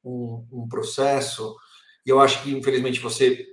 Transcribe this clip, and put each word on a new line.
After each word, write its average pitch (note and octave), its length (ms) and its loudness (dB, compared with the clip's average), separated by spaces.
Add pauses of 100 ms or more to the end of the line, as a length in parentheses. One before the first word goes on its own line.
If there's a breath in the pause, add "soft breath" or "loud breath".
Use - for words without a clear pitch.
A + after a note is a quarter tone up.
um, A#2+ 480 -10
um A#2+ 200 -12
processo, C3+ 840 -2 (520 soft breath)
e B2+ 40 0
eu C3+ 120 8
acho C3+ 220 4
que, C#3 140 -4
infelizmente, B2+ 440 -2
você, B2 520 2